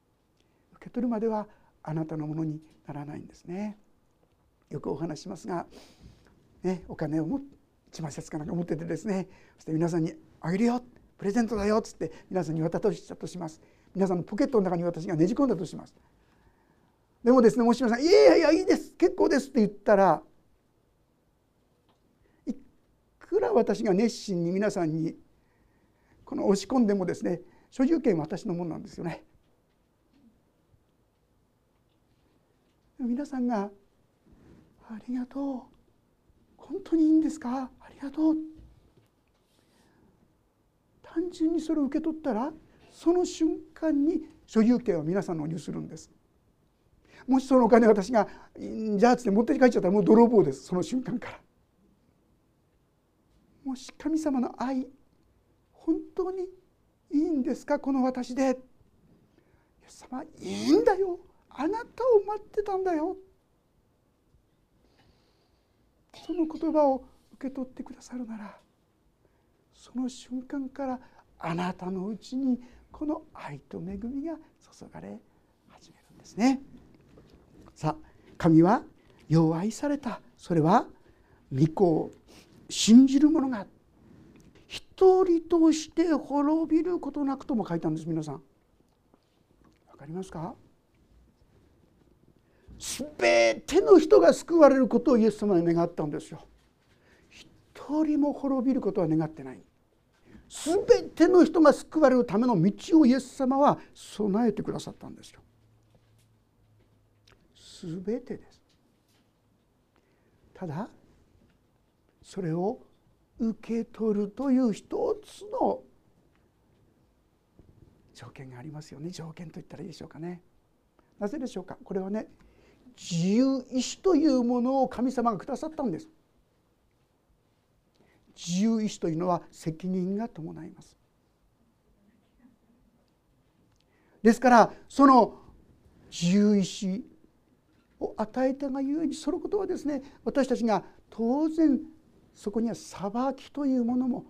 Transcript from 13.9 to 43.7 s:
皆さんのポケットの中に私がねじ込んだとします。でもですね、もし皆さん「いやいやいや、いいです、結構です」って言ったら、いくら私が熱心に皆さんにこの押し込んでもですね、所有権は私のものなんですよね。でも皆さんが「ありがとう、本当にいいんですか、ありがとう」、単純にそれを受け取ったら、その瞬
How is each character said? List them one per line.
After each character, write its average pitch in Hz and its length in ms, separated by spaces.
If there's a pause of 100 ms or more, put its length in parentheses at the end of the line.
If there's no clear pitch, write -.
皆 190 140
さ 175 80
ん - 20
の 170 60
ポ - 120
ケ 277 100
ッ - 40
ト 254 80
の 202 60
中 185 140
に 170 60
私 170 240
が 170 80
ね 156 120
じ 226 80
込 277 100
ん 262 40
だ 208 60
と 175 80
し - 120
ま - 100
す。 - 80 (1300)
で 233 80
も 254 120
で 226 80
す 254 80
ね、 233 40
も 233 120
し 262 80
皆 233 120
さ 240 60
ん - 20
「い 311 40
や 349 40
い 415 140
や 330 120
い - 20
や、 311 120 (100)
い - 20
い - 20
で 302 120
す、 - 160
結 370 220
構 311 140
で 294 100
す」 - 100
っ - 20
て - 80
言 208 100
っ - 20
た - 240
ら、 190 280 (2250)
い 269 80 (640)
く - 200
ら 480 140
私 233 300
が 214 100
熱 220 220
心 175 300
に 170 60
皆 196 200
さ 175 140
ん 156 100
に 160 200 (1120)
こ - 100
の - 120
押 196 120
し - 60
込 262 140
ん 233 80
で 202 80
も 185 100
で 170 80
す - 100
ね、 175 200 (300)
所 262 120
有 311 160
権 202 160
は 151 60
私 156 220
の 202 80
も 170 120
の 160 60
な - 60
ん - 60
で - 60
す - 80
よ 170 80
ね。 165 180 (3750)
で 277 60
も 233 60
皆 254 160
さ 277 140
ん 240 80
が 202 240 (1160)
「あ 220 180
り 247 80
が 247 100
と 277 300
う、 233 60 (960)
本 370 260
当 - 140
に 311 80
い - 20
い 311 60
ん 320 80
で 294 80
す - 100
か、 254 400
あ - 140
り - 40
が 277 140
と 311 200
う」、 311 40 (2750)
単 349 300
純 330 220
に 339 80
そ - 120
れ 311 60
を 285 60
受 302 140
け 311 40
取 311 140
っ - 20
た 262 140
ら、 247 180 (380)
そ - 240
の 359 100
瞬 - 380 (120)